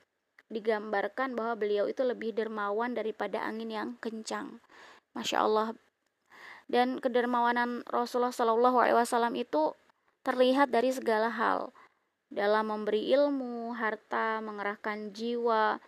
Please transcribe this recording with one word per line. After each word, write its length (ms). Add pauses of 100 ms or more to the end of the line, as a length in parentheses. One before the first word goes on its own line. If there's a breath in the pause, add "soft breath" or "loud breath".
(480)
digambarkan 880
bahwa 220
beliau 320
itu 160
lebih 260
dermawan 640
daripada 480
angin 240
yang 200 (120)
kencang. 640 (480 loud breath)
Masya 320
Allah. 320 (880 loud breath)
Dan 380
kedermawanan 880
Rasulullah 400
Shallallahu 480
Alaihi 160
Wasallam 400
itu 400 (480)
terlihat 480
dari 180
segala 380
hal. 420 (600 loud breath)
Dalam 400
memberi 400
ilmu, 640
harta, 640
mengerahkan 720
jiwa, 720